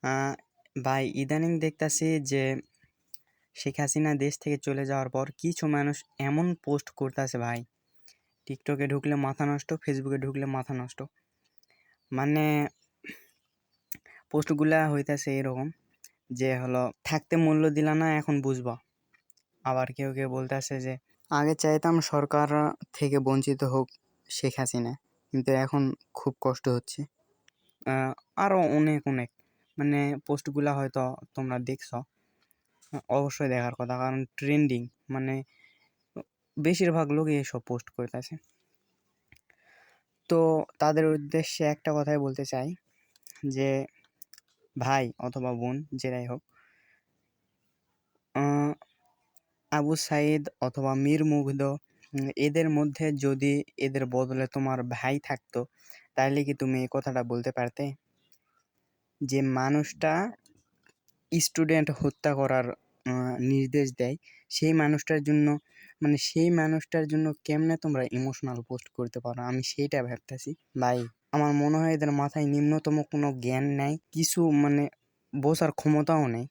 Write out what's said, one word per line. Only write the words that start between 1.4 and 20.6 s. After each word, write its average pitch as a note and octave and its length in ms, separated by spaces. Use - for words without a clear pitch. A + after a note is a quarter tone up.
দেখতাছি D#3 480
যে C3+ 220
শেখ - 240
হাসিনা D3+ 340
দেশ C#3+ 240
থেকে D3 200
চলে C#3 280
যাওয়ার C3+ 220
পর C3+ 180
কিছু E3+ 280
মানুষ D3 300
এমন C#3+ 360
পোস্ট C#3+ 360
করতাছে C3+ 480
ভাই, A#2 220
TikTok-এ C#3 400
ঢুকলে C#3+ 280
মাথা C#3 320
নষ্ট, C#3+ 260
Facebook-এ C#3 460
ঢুকলে C3+ 280
মাথা C3+ 280
নষ্ট। B2+ 240
মানে, D3 320
পোস্টগুলা D#3 520
হইতাছে C#3+ 460
এরকম C3+ 320
যে B2+ 280
হলো, B2+ 240
"থাকতে - 320
মূল্য D#3 340
দিলা D3+ 240
না, D#3+ 120
এখন D3 240
বুঝবা।" B2+ 340
আবার B2+ 280
কেউ C3+ 220
কেউ C3+ 140
বলতাছে C3 520